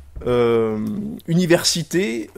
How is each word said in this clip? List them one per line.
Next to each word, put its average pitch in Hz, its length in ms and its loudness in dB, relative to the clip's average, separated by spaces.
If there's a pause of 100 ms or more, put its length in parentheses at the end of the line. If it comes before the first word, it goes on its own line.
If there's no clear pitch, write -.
(260)
euh, 113 600 2 (400)
université, 175 1120 0